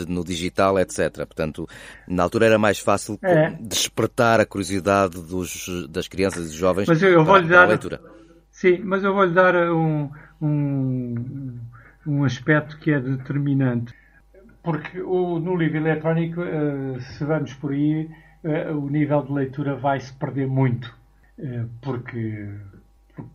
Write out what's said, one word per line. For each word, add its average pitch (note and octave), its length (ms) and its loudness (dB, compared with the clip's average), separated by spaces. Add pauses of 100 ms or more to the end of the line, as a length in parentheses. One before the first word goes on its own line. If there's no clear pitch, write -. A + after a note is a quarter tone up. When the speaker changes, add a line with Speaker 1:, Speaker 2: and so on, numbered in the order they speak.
Speaker 1:
no F2 180 -4
digital, F#2 540 0
et F2+ 120 0
cetera. D2+ 360 -4
Portanto, D#2 420 -6 (400)
na F2+ 140 0
altura G#2 240 2
era A2 120 6
mais G#2 200 2
fácil G#2 400 -2
co-, - 80 -10
Speaker 2:
É. D#3+ 340 4
Speaker 1:
despertar - 800 2
a G2+ 60 4
curiosidade F#2+ 760 0
dos, F2 680 -8
das E2+ 180 -6
crianças F2+ 360 -2
e E2 40 -8
dos D#2 60 -12
jovens F#2 340 2
Speaker 2:
Mas E3 140 4
eu, G3 80 6
eu F3 120 8
Speaker 1:
para, E3 100 6
Speaker 2:
vou-lhe F#3 160 6
Speaker 1:
para F3 80 6
a F3+ 40 12
Speaker 2:
dar, D#3+ 80 8
Speaker 1:
leitura. - 320 -2 (500)
Speaker 2:
sim, F3+ 320 2
mas G3 220 -2
eu G3 80 2
vou-lhe F#3+ 220 2
dar F#3 200 6 (160)
um, D#3 380 0 (320)
um, C3+ 1120 -2 (520)
um C#3+ 180 0
aspecto D3 540 0
que - 120 -2
é D3 100 2
determinante. C3+ 920 -2 (720)
Porque E3+ 380 -6
o, F3+ 380 -2
no F3 160 -2
livro D#3 220 0
eletrónico, D#3+ 640 0
eh, C#3+ 580 -4
se - 240 -10
vamos C#3+ 300 -2
por C#3 180 -8
aí, D3+ 360 0 (340)
eh, D#3 280 -4
o D3 180 -6
nível D3 340 0
de C3+ 100 -8
leitura C#3 440 -4
vai-se C3 380 -4
perder C3+ 340 -4
muito. C3 440 0 (460)
Eh, A#2+ 260 -8 (160)
porque, A2+ 680 -8 (640)
porque A#2+ 200 -16